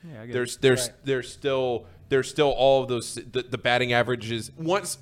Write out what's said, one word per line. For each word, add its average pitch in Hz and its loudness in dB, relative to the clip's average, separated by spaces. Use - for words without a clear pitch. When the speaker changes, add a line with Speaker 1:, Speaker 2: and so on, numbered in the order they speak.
Speaker 1:
Yeah, 143 -16
I 117 -16
get 120 -10
Speaker 2:
There's, 123 -4
Speaker 1:
it. - -8
Speaker 2:
there's, 127 4
Speaker 3:
Right. - -20
Speaker 2:
there's 131 -2
still, 131 -2
there's 131 2
still 147 2
all 131 4
of 120 -8
those, 120 -4
the, 120 -6
the 123 -6
batting 123 2
averages. 117 -2
Once, 170 -2